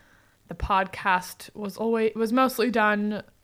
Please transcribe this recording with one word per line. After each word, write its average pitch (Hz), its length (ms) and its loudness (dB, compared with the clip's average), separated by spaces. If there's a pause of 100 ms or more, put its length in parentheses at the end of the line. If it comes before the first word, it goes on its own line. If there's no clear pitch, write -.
(480)
the 170 60 -10
podcast - 1000 -2
was 202 220 -8
always, 220 380 0
was 220 180 -2
mostly 254 380 2
done 208 520 2 (220)